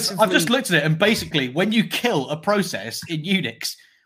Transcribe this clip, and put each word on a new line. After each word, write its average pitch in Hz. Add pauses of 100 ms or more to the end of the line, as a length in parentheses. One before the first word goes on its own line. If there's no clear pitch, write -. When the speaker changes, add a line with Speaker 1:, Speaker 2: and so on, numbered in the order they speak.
(120)
Speaker 1:
I've 202
just 175
Speaker 2:
effectively 240
Speaker 1:
looked 254
at 170
it, 147
and 156
basically, 160
when 185
you 214
kill 151
a 151
process 156
in 156
Unix, 175 (300)